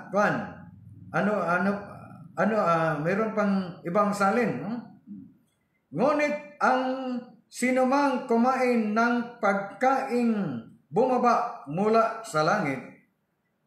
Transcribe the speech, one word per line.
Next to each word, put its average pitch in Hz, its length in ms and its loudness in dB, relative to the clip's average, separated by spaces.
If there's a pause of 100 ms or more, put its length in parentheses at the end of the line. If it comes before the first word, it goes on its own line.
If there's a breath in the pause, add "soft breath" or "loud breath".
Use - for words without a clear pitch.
kwan? 175 320 2 (720)
Ano, 196 240 0
ano, 180 340 0 (600)
ano, 202 240 2
ah, 165 400 2
meron 196 400 0
pang 196 480 0
ibang 202 240 2
salin, 196 480 2
hmm? 226 220 -6 (1120)
Ngunit 294 640 0
ang 254 260 2 (680)
sinumang 254 800 2
kumain 233 640 2
ng 233 480 0
pagkaing 214 1200 0 (240)
bumaba 240 800 2
mula 214 560 2
sa 156 240 0
langit 160 320 0 (880)